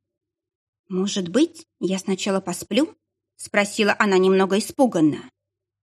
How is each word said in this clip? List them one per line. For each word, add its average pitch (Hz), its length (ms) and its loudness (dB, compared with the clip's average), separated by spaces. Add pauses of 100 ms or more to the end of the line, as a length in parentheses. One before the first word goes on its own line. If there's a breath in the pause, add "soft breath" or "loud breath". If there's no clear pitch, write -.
(880)
«Может 190 400 -4
быть, 262 380 -2 (120)
я 190 200 -2
сначала 190 420 -4
посплю?» 208 560 -4 (420)
спросила 202 600 0
она 196 200 2
немного 190 400 4
испуганно. 170 720 0 (520)